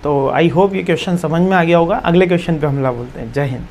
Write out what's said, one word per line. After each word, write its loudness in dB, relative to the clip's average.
तो 0
I 4
hope 2
ये -4
question -2
समझ 0
में 2
आ 2
गया 4
होगा। 2
अगले 2
question 0
पे 0
हमला -2
बोलते -10
हैं। -12
जय 0
हिंद। -6